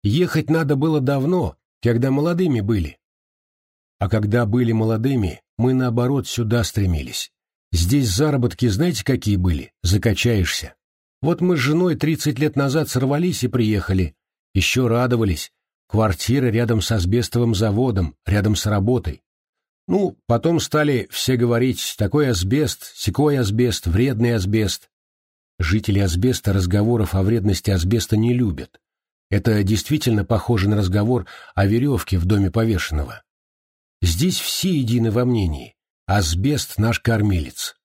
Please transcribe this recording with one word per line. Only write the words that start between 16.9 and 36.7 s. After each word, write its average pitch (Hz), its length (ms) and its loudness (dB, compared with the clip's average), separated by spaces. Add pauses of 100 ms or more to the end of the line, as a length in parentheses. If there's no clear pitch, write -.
асбестовым 113 640 0
заводом, 104 680 0
рядом 104 300 2
с - 100 -6
работой. 104 580 -2 (640)
Ну, 185 380 0
потом 160 340 2
стали 147 500 0
все - 280 -2
говорить: 120 600 0
"Такой 131 320 0
асбест, 113 680 -2
сякой 143 440 0
асбест, 110 480 0
вредный 117 480 2
асбест". 104 540 -2 (680)
Жители 98 420 0
асбеста 98 520 0
разговоров 101 640 0
о 95 80 2
вредности 101 480 0
асбеста 98 460 0
не 117 160 2
любят. 104 480 -4 (480)
Это 104 340 2
действительно 107 600 0
похоже 104 420 0
на 104 80 2
разговор 104 520 0 (280)
о 98 100 2
веревке 113 520 0
в 85 80 0
доме 98 260 2
повешенного. 90 720 -2 (800)
Здесь 95 380 0
все - 320 -4
едины 117 400 0
во 123 140 0
мнении: 90 500 -2 (300)
асбест — 98 720 0